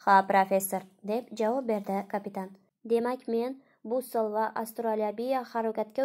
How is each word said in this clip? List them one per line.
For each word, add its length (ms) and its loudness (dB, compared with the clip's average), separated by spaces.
"Ha, 120 8
professor", 520 2
deb 200 -4
javob 300 0
berdi 260 -2
kapitan. 420 -6
"Demak, 440 0
men 280 -2
Bussol 480 -2
va 120 0
Astrolabiya 800 -2
halokatga 520 -2